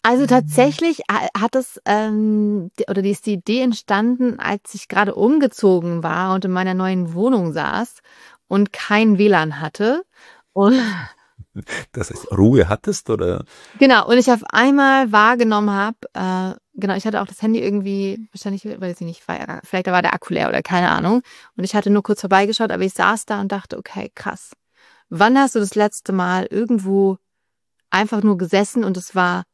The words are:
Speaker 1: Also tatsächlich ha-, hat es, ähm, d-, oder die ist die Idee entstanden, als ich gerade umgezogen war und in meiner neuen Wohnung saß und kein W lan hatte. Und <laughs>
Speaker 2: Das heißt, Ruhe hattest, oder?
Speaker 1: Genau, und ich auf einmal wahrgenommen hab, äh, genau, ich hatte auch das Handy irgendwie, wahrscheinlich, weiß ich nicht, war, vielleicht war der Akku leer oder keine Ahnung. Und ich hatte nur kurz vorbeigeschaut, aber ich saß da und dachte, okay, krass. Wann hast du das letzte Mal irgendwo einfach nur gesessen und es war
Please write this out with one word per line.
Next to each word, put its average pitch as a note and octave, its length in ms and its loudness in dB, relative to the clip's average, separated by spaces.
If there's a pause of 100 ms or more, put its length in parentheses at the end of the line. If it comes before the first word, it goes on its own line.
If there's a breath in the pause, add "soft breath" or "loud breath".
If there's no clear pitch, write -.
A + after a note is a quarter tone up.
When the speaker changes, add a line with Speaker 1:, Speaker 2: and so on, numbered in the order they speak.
Speaker 1:
Also B3 220 2
tatsächlich C4+ 760 2 (100)
ha-, - 160 -2 (120)
hat A3+ 160 -2
es, C4 300 -4
ähm, G#3+ 920 0
d-, G#3+ 100 -2
oder G3 140 -2
die G3 80 0
ist - 160 -6
die G#3+ 60 -2
Idee G#3+ 280 -2
entstanden, A#3+ 760 0
als - 340 -6
ich - 140 -14
gerade G3+ 260 -2
umgezogen F#3+ 880 2
war E3+ 320 -2
und F#3+ 120 -2
in F#3+ 60 -2
meiner F#3 220 -2
neuen F#3 400 -2
Wohnung F#3 400 0
saß D#3 460 -6 (480 soft breath)
und G3 260 0
kein G#3+ 460 2
W G#3 80 6
lan D#3 340 2
hatte. A3+ 420 -2 (500 soft breath)
Und G3+ 280 4
<laughs> A3 100 -2 (1000 loud breath)
Speaker 2:
Das - 180 -8
heißt, - 220 -14
Ruhe G2 380 6
hattest, - 400 -4
oder? F2+ 340 -2 (340 loud breath)
Speaker 1:
Genau, C4 300 6
und A#3+ 100 4
ich B3+ 140 4
auf A3+ 100 2 (120)
einmal C4+ 580 4
wahrgenommen G#3+ 580 4
hab, G3+ 260 -2 (180)
äh, F#3 420 -4 (200)
genau, G3 200 -4
ich G3 100 -8
hatte G#3 160 -2
auch G3+ 60 -6
das - 140 -14
Handy A3 200 0
irgendwie, G3 680 -4
wahrscheinlich, G3 320 -10
weiß F#3+ 380 -10
ich F3+ 40 -8
nicht, E3 220 -14
war, - 380 -8
vielleicht F#3 220 -4
war F3+ 140 2
der - 120 0
Akku - 200 -6
leer - 140 0
oder - 140 -2
keine F3+ 280 0
Ahnung. A3+ 320 0 (360 soft breath)
Und F#3 80 -4
ich F#3+ 100 -8
hatte G#3 140 0
nur G3+ 140 4
kurz G#3 180 -2
vorbeigeschaut, G3+ 500 0
aber F#3 120 -2
ich F#3+ 100 -2
saß G#3+ 320 0
da G3+ 160 -6
und G3 100 -4
dachte, - 260 -10
okay, - 380 -14
krass. - 380 -12 (560 soft breath)
Wann G#3 280 4
hast C4+ 180 2
du A#3 40 2
das G3+ 160 -4
letzte G#3 380 0
Mal F#3 320 -2
irgendwo G3 720 0 (720)
einfach G#3 340 0
nur G#3 140 4
gesessen G3 480 0
und F#3+ 100 -2
es F3+ 180 -12
war F3+ 300 0 (100)